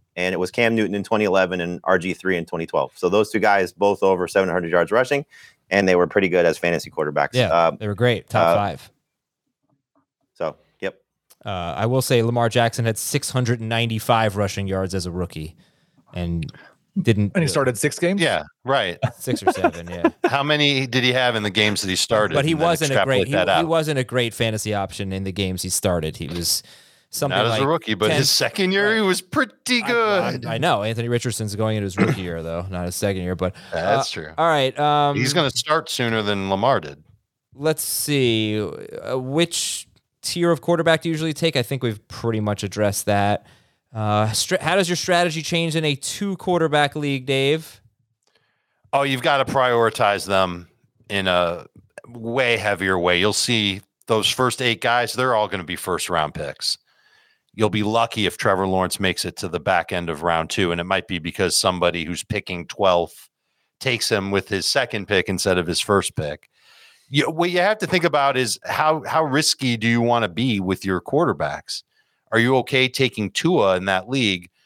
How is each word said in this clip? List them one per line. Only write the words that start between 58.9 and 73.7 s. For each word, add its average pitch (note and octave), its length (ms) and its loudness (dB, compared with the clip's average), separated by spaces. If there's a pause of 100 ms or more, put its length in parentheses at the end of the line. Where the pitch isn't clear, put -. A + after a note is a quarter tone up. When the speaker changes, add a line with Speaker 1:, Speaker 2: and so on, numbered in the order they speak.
Speaker 4:
makes F#2 280 -2
it F2+ 120 -8
to F#2 120 -6
the E2 100 -4
back F2 320 0
end F2 180 -4
of D#2 140 -6
round E2 260 0
two, F2+ 220 0
and E2+ 80 -2
it E2+ 60 -4
might F#2+ 240 -2
be F2 100 -4
because E2+ 380 -2
somebody F2 480 0
who's E2+ 180 -6
picking F2+ 440 -6
twelfth F2 600 0 (540)
takes B2 280 -2
him G2 220 0
with G2 160 0
his F#2+ 180 -4
second A#2 440 -2
pick F#2+ 180 2
instead F#2 300 0
of E2+ 100 0
his E2+ 140 -2
first - 340 0
pick. D2+ 340 -8 (600)
You, C#3 200 0
what E3+ 200 -2
you F3 100 0
have G#3+ 200 2
to F3+ 80 -4
think E3+ 180 2
about C#3 320 2
is B2 260 0
how, D#3 420 0
how D#3+ 200 0
risky C3+ 500 0
do A2 140 -2
you A#2 100 2
wanna A#2 300 2
be A2 320 -2
with F#2+ 240 -2
your F#2 160 -2
quarterbacks? D#2 800 -2 (480)
Are A2+ 80 2
you B2+ 180 4
okay B2+ 300 2
taking A#2 440 -2
Tua A2+ 440 2